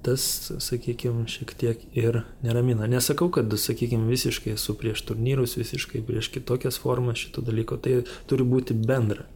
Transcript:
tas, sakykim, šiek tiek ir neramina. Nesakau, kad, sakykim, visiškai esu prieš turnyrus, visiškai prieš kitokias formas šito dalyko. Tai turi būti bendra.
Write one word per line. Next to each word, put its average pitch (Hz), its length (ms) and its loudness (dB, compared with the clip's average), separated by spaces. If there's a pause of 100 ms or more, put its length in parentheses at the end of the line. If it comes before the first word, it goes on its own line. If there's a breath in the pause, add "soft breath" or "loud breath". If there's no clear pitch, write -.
tas, 127 200 0 (380)
sakykim, 120 640 -2
šiek - 280 -8
tiek 117 260 0 (100)
ir 117 320 2 (200)
neramina. 117 460 2
Nesakau, 127 420 4
kad, 120 220 2
sakykim, 113 560 0
visiškai 120 460 0
esu 107 240 -2
prieš 110 260 -2
turnyrus, 123 540 0
visiškai 120 440 -4
prieš 113 300 -2
kitokias 127 480 -2
formas 123 380 0
šito - 240 -6
dalyko. 113 360 0
Tai 127 260 2 (240 loud breath)
turi 131 180 4
būti 127 280 2
bendra. 113 520 2 (100)